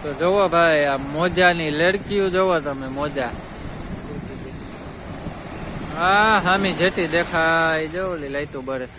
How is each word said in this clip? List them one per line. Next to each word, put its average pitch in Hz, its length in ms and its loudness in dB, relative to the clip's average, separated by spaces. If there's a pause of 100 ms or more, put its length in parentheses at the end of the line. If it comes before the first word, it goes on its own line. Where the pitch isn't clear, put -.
તો 147 100 -6
જોવો 185 360 4
ભાઈ, 160 360 4
આ 139 120 2
મોજાની 170 720 2
લડકીઓ 190 580 0
જોવો 185 300 2
તમે, 139 280 -6
મોજા. 139 420 -4 (2750)
હા, 202 440 4
હામી 185 340 2
જેટી 175 340 2
દેખાય, 165 800 2
જો 180 240 -4
ઓલી 147 180 -6
લાઈટો 143 320 -6
બરે. 127 260 -6 (100)